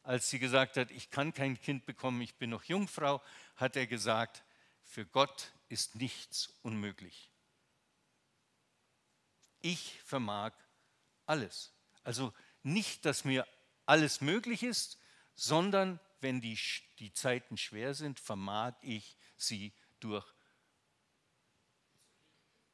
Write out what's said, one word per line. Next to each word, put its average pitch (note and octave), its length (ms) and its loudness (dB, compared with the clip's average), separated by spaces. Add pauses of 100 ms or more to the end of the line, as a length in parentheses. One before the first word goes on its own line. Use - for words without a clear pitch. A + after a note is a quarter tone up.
als B2+ 260 0
sie C#3 80 -4
gesagt C3 380 4
hat, B2 160 0
„Ich - 180 -14
kann D3 240 0
kein C3+ 260 -2
Kind C#3 260 -2
bekommen, B2 340 -2
ich A#2 160 -8
bin A#2+ 140 -4
noch A2+ 120 -4
Jungfrau“, D#3 580 0 (360)
hat B2+ 180 2
er B2+ 140 0
gesagt, A2+ 560 0 (400)
„Für - 200 -10
Gott - 460 2 (180)
ist - 280 -4
nichts - 640 -6
unmöglich. G#2 680 -8 (2250)
Ich - 440 -4
vermag G#2+ 480 -2 (720)
alles.“ C#3 460 -2 (320)
Also A#2+ 280 -4 (300)
nicht, F3+ 420 -2
dass D3 200 0
mir C3 220 2 (400)
alles D3+ 340 8
möglich A3 420 0
ist, - 360 -2 (360)
sondern F#3 640 4 (220)
wenn C3 200 0
die A2+ 160 -6
sch-, - 260 -4 (180)
die G#2+ 120 -12
Zeiten B2 440 0
schwer A#2+ 380 -4
sind, C#3+ 260 -6
vermag G#2+ 600 -4
ich, A2 340 -8 (200)
sie G2+ 360 -6 (280)
durch-, G#2 320 -6 (2500)